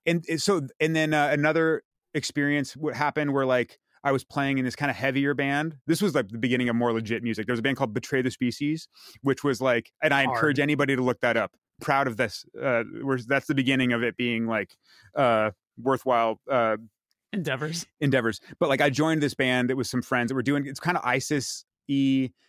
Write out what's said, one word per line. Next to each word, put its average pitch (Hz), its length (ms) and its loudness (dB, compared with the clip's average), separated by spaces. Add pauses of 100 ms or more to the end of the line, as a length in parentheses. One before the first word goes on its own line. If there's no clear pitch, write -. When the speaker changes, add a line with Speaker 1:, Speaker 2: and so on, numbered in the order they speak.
Speaker 1:
and, 170 220 0
and 160 120 -2
so, 185 220 2 (180)
and 160 140 2
then, 156 200 2
uh, 147 180 4
another 156 500 2 (320)
experience 143 600 -2
what 147 180 -4
happened 147 380 -2
where, 139 140 2
like, 127 320 0 (260)
I 139 80 2
was 131 100 0
playing 139 360 -2
in 127 80 0
this 117 100 -6
kinda 143 160 -2
heavier 135 420 0
band. 143 520 -2
This 160 160 0
was, 185 120 2
like, 123 140 0
the 113 100 -12
beginning 123 300 0
of 117 80 0
more 120 160 2
legit 113 300 -2
music. 110 240 -4
There 123 80 0
was 117 60 0
a - 20 -4
band 139 160 0
called 120 160 -2
Betray 131 280 -2
the 123 80 0
Species, 143 560 -4 (360)
which 135 200 0
was, 131 200 0
like, 120 300 0 (100)
and 156 100 2
I 139 120 4
Speaker 2:
Hard. 131 120 -2
Speaker 1:
encourage 135 240 2
anybody 143 340 2
to 127 80 0
look 123 200 0
that 120 160 2
up. 101 180 -2 (240)
Proud 139 260 2
of 117 120 -4
this. 120 260 -4 (160)
Uh, 120 240 0 (180)
we're, 135 160 -2
that's 131 300 -2
the 151 60 0
beginning 131 380 0
of 117 100 0
it 117 160 -2
being, 117 280 -2
like, 110 300 -4 (400)
uh, 110 360 2 (260)
worthwhile, 117 720 0
uh, 117 280 2 (560)
Speaker 2:
Endeavors. 156 540 -4 (140)
Speaker 1:
endeavors. 131 400 2 (200)
But, - 80 2
like, 139 120 2
I 147 100 4
joined 156 320 2
this 143 120 0
band. 127 360 2
It 135 60 0
was 127 140 -2
some 127 120 0
friends 120 280 0
that 135 40 -2
were 127 80 0
doing, 143 240 0
it's 139 140 -12
kinda 170 220 0
isis-y, 135 1300 -2 (180)